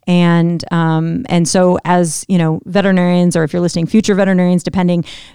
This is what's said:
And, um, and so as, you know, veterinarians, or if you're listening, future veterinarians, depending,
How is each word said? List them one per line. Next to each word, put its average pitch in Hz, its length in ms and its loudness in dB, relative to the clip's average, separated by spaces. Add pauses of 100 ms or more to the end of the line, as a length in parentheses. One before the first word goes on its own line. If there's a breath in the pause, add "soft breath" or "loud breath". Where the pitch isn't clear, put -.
And, 170 640 2
um, 165 560 -2
and 170 180 0
so 180 380 2
as, 175 420 0
you 185 120 0
know, 160 260 0
veterinarians, 180 720 0
or 165 80 0
if 151 80 -4
you're 175 100 -2
listening, 170 240 -2
future 214 280 0
veterinarians, 180 500 2
depending, 175 400 -2 (300 loud breath)